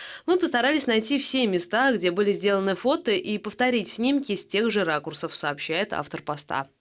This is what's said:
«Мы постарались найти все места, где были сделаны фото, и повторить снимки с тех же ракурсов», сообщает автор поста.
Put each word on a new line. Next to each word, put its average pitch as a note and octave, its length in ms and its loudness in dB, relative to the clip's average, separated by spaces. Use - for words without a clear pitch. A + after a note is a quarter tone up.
«Мы F4+ 140 2
постарались C#4 480 2
найти A3+ 320 2
все C4 300 2
места, G#3+ 440 2
где F3+ 200 0
были G3+ 180 2
сделаны F#3+ 460 2
фото, C4+ 340 0
и G#3 280 -2
повторить A#3+ 500 0
снимки C4 480 0
с - 100 -6
тех G#3+ 240 0
же G3 140 0
ракурсов», D#3 500 -4
сообщает D#3 580 -4
автор D#3 300 -6
поста. D3 460 -6